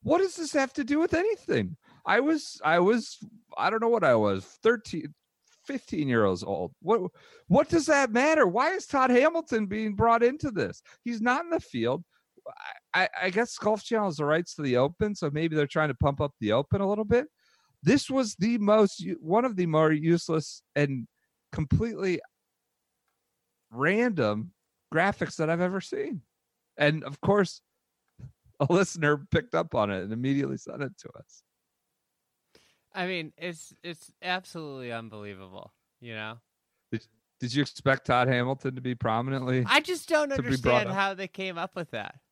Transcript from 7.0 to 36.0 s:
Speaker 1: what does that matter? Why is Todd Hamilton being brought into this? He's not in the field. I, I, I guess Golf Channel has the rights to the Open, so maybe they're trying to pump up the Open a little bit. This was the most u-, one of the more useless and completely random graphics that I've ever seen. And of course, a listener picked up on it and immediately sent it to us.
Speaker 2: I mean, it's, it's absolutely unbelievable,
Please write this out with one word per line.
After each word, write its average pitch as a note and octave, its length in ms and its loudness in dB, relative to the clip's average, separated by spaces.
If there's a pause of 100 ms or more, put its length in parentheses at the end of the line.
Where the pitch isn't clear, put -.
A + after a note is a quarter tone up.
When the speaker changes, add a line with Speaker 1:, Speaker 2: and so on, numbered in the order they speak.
Speaker 1:
what C#4+ 200 6
does E4 180 2
that C#4 260 4
matter? C#4 340 4
Why A#3 280 2
is G4 120 -8
Todd C4 240 2
Hamilton B3+ 560 2
being G#3+ 280 -4
brought A#3 280 4
into C4 300 0
this? C3+ 300 -4 (220)
He's A#3+ 160 -6
not B3+ 240 0
in E4+ 60 -8
the E4 100 0
field. B2+ 440 -2 (880)
I, F3+ 80 4
I, F3+ 60 2 (160)
I F#3+ 60 0
guess A3 280 -2
Golf G#3 240 -2
Channel A3 240 -2
has E3 120 -4
the D3+ 60 -2
rights D#3 300 0
to - 80 -10
the C3 140 2
Open, F3 400 0
so D#3 140 -4
maybe D#3 260 -2
they're D3 100 2
trying D#3 220 0
to C3+ 80 -2
pump C#3 240 0
up C#3+ 200 -4
the G#2 120 0
Open C#3+ 280 0
a G3 80 0
little G#3 160 -2
bit. A#3+ 220 2 (560)
This - 260 2
was C4 280 -2
the A#3 220 0
most G#3 420 4
u-, F3 200 -8
one G3 240 0
of A#3+ 120 -2
the F3+ 100 2
more D#3 260 4
useless D#3+ 680 0 (140)
and C#3 320 0 (440)
completely F#3 680 -2 (1500)
random D3+ 800 0 (420)
graphics F3+ 420 0
that D#3 140 -2
I've E3+ 100 0
ever F3+ 220 -2
seen. C4+ 400 -8 (560)
And D3+ 260 2
of C#3+ 160 -12
course, G3 400 2 (1000)
a C3+ 120 2
listener E3 460 2 (120)
picked - 240 0
up - 200 -2
on G#2 160 2
it F#2+ 120 -2
and G2+ 100 -6
immediately C3+ 440 -2
sent - 260 -10
it C3 180 -8
to - 80 -20 (100)
us. - 240 -20 (1500)
Speaker 2:
I F#3 120 -4
mean, E3+ 300 -6
it's, E3+ 360 -12 (120)
it's E3+ 260 -14 (120)
absolutely D#3+ 680 -8
unbelievable, G#2 840 -12 (280)